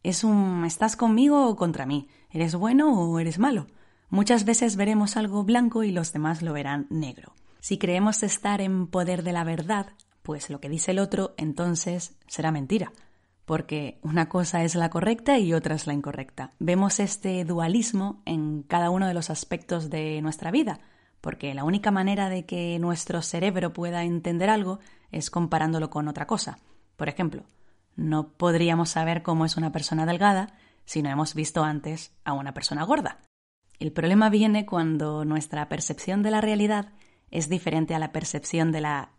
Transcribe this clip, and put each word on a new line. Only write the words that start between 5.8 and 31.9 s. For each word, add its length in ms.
y 80
los 200
demás 300
lo 120
verán 360
negro. 460
Si 180
creemos 460
estar 380
en 260
poder 340
de 120
la 100
verdad, 460
pues 260
lo 100
que 100
dice 200
el 80
otro 400
entonces 880
será 260
mentira, 420
porque 560
una 280
cosa 340
es 120
la 140
correcta 500
y 140
otra 220
es 100
la 80
incorrecta. 640
Vemos 400
este 440
dualismo 840
en 380
cada 280
uno 160
de 60
los 160
aspectos 600
de 320
nuestra 300
vida, 280
porque 340
la 100
única 280
manera 380
de 160
que 340
nuestro 420
cerebro 520
pueda 300
entender 460
algo 300
es 200
comparándolo 580
con 180
otra 200
cosa. 320
Por 140
ejemplo, 340
no 340
podríamos 600
saber 300
cómo 220
es 140
una 140
persona 340
delgada 500
si 160
no 80
hemos 240
visto 300
antes 500